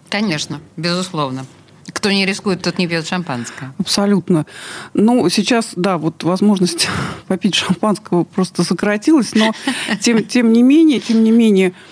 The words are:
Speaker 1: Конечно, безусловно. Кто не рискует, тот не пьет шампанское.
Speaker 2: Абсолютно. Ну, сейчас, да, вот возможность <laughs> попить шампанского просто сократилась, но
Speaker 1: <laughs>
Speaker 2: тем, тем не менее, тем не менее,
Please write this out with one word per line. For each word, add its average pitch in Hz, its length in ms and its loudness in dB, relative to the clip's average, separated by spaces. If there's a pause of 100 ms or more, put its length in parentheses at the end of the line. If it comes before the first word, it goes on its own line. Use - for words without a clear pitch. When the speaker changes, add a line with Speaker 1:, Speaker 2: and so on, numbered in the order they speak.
(100)
Speaker 1:
Конечно, 160 500 -4 (160)
безусловно. 160 680 -6 (480)
Кто 202 200 -2
не 196 120 2
рискует, 190 380 -2
тот 175 160 -4
не 185 80 2
пьет 165 180 -4
шампанское. 139 720 -6
Speaker 2:
Абсолютно. 190 680 0 (480)
Ну, 226 340 2
сейчас, 220 460 0
да, 180 240 0
вот 156 240 -6
возможность 185 680 0 (200)
<laughs> - 180 -14
попить 190 300 -2
шампанского 185 640 0
просто - 400 -4
сократилась, 208 720 0
но 220 180 2 (240)
Speaker 1:
<laughs> - 240 -4
Speaker 2:
тем, 226 240 2
тем 233 280 2
не 233 100 6
менее, 285 380 6
тем 226 240 2
не 220 80 4
менее, 202 400 4 (200)